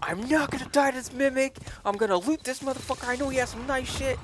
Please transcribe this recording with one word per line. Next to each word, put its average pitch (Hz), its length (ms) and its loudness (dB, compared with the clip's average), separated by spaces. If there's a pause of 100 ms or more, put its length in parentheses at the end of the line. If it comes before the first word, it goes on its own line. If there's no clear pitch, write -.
I'm 214 280 -4
not 294 220 4
gonna 262 200 -6
die 277 220 6
to 254 40 -4
this 247 160 -10
mimic. 262 440 0 (280)
I'm 202 120 0
gonna 202 220 4
loot 285 260 0
this 262 160 -4
motherfucker. 262 480 -4
I 247 80 0
know 277 120 0
he 262 100 0
has 247 120 2
some 233 160 -8
nice 262 240 -2
shit. 269 340 -2